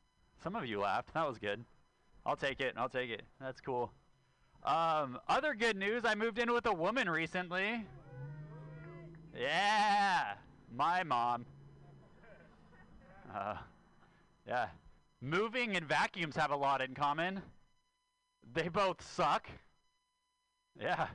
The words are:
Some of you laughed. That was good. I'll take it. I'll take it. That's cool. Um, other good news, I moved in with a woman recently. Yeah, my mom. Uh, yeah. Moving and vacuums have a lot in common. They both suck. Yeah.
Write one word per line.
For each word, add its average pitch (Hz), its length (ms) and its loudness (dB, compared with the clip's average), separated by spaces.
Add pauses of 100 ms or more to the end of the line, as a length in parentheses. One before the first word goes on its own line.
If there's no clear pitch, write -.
(420)
Some 175 120 -4
of 196 100 -4
you 107 160 -2
laughed. 101 340 0
That 160 120 2
was 123 120 -4
good. 104 260 -4 (600)
I'll 139 120 0
take 135 240 -2
it. 131 160 0
I'll 127 120 0
take 127 220 -2
it. 107 120 -6 (180)
That's 131 200 -8
cool. 123 320 -2 (720)
Um, 151 640 2
other 269 260 2
good 220 220 2
news, 208 280 0
I 220 100 4
moved 214 240 -2
in 240 140 2
with 240 140 2
a 220 60 4
woman 196 360 2
recently. 180 760 0 (1500)
Yeah, 196 960 4 (400)
my 170 300 2
mom. 120 400 2 (1900)
Uh, 101 240 -4 (920)
yeah. 123 200 0 (520)
Moving 208 560 -2
and 165 100 -4
vacuums 160 500 0
have 151 140 2
a 143 60 0
lot 139 240 2
in 131 140 -2
common. 160 480 0 (1120)
They 160 140 0
both 185 340 2
suck. 170 440 0 (1300)
Yeah. 156 340 0